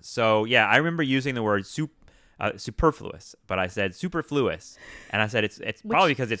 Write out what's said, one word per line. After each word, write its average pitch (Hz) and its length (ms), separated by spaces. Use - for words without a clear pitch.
So, 110 440
yeah, 113 220
I 107 100
remember 165 260
using 135 320
the 120 80
word 104 220
sup-, 151 240
uh, - 180
superfluous, - 800
but 92 120
I 92 80
said 95 280
superfluous. 143 800
And 101 100
I 107 60
said, 107 160
It's, 104 160
it's - 220
probably 151 300
because 127 200
it's 113 100